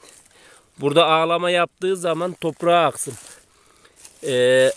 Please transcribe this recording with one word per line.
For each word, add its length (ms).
burada 260
ağlama 440
yaptığı 460
zaman 360
toprağa 540
aksın. 280
Ee, 540